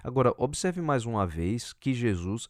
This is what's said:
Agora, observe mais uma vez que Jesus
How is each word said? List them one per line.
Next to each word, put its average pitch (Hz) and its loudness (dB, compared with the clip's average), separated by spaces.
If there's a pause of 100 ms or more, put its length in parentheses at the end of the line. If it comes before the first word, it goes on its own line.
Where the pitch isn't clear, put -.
Agora, 123 2
observe 175 -2
mais 143 0
uma 110 2
vez 87 -2
que - -2
Jesus 104 0